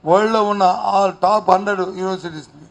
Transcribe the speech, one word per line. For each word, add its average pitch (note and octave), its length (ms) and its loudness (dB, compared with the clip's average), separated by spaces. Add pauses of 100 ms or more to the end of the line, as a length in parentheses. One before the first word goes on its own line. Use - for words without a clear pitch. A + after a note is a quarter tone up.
వరల్డ్‌లో G#3+ 400 2
ఉన్న G3+ 200 0 (320)
all G3 160 2 (120)
top G#3 300 0
hundred G3 260 0 (200)
యూనివర్సిటీస్‌ని D#3+ 720 -8